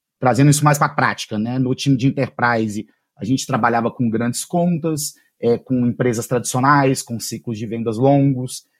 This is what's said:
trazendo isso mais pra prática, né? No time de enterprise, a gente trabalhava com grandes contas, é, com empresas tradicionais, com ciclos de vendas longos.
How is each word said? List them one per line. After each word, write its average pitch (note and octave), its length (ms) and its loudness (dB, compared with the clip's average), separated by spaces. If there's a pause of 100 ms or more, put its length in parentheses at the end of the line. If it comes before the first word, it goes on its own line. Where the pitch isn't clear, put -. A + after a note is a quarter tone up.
(160)
trazendo B2+ 320 4
isso D3 160 4
mais D3 140 4
pra D3+ 100 0
prática, A2+ 500 -4
né? A#2+ 200 -4
No B2+ 160 0
time C#3 220 2
de A#2+ 100 2
enterprise, A#2 800 -2 (280)
a - 100 -14
gente B2+ 220 -2
trabalhava A#2 440 0
com A#2+ 180 -2
grandes A#2 340 -2
contas, E3 720 -2 (240)
é, A#2 200 2
com B2 280 0
empresas A#2+ 400 0
tradicionais, C3+ 760 2
com A2+ 180 -10
ciclos A2+ 380 -8
de A#2 80 -8
vendas A2 320 -4
longos. C3+ 640 0 (160)